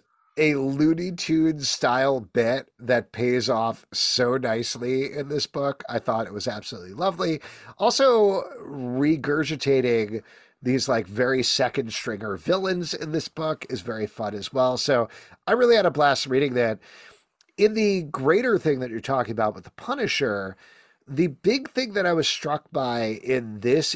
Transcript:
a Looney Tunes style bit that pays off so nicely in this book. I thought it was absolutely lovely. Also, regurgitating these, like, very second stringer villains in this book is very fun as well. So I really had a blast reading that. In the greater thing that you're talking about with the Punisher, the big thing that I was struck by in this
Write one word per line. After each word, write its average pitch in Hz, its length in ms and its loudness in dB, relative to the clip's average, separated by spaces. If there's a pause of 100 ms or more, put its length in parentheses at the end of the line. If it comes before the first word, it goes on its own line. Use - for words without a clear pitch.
(380)
a 151 180 4
Looney 151 560 2
Tunes 160 580 0
style 135 500 2
bit 120 480 0 (120)
that 120 320 0
pays 123 380 0
off 113 440 0
so 127 440 0
nicely 123 760 -2
in 143 180 -8
this 147 180 -2
book. 139 420 -6
I 117 100 -2
thought 113 280 -2
it 92 60 -14
was 104 140 -6
absolutely 101 460 -10
lovely. 170 460 -2 (380)
Also, 220 640 4 (260)
regurgitating 135 1600 0 (380)
these, 127 260 0
like, 117 200 0
very 123 360 0
second 123 500 -2
stringer 104 440 -6
villains 180 560 -2
in 156 180 -8
this 156 160 -2
book 156 420 -6
is 113 120 -6
very 110 260 -4
fun 104 260 -6
as 101 200 -10
well. 127 240 2
So 120 320 2 (360)
I 190 80 0
really 240 220 6
had 196 100 4
a 165 60 4
blast 143 340 2
reading 135 280 2
that. 117 260 0 (800)
In 214 160 4
the 202 300 2
greater 170 540 2
thing 147 220 0
that 127 100 -6
you're 113 120 -6
talking 120 320 -2
about 107 220 0
with 92 100 -16
the - 60 -20
Punisher, 113 840 -4 (520)
the 143 200 0
big 240 420 -2
thing 254 240 -4
that 196 120 0
I 175 80 4
was 160 140 2
struck - 440 -4
by 120 520 -2
in 117 360 -2
this 131 360 2